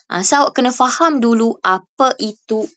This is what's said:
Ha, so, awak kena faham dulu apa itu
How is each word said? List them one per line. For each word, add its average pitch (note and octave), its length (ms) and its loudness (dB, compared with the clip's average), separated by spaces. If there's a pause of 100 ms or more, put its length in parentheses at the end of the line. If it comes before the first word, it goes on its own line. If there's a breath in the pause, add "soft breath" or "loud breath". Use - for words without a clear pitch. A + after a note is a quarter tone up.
Ha, F3 160 -6
so, C#4 240 2
awak - 80 -6
kena B3+ 160 0
faham C4 480 0
dulu A3+ 400 0
apa F#3+ 560 -2
itu A3 480 -6 (120)